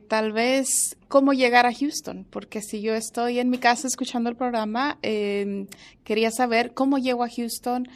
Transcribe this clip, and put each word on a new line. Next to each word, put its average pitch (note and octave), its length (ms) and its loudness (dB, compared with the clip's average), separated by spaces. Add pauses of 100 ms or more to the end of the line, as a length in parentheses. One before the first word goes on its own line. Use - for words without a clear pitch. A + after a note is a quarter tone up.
tal A3 240 0
vez B3+ 640 0 (100)
cómo C#4 240 6
llegar B3 340 6
a B3 80 2
Houston, A#3 560 -6
porque G3+ 320 -10
si G#3+ 200 -8
yo A3 140 -2
estoy A#3+ 440 -2
en B3 100 2
mi B3 80 2
casa A#3+ 300 2
escuchando B3 420 -4
el A#3+ 60 -6
programa, A#3 640 -2
em, G3+ 680 -2 (360)
quería A3 280 0
saber A#3+ 420 2
cómo C#4 240 2
llego B3 260 0
a A#3+ 60 -2
Houston. A#3+ 680 -4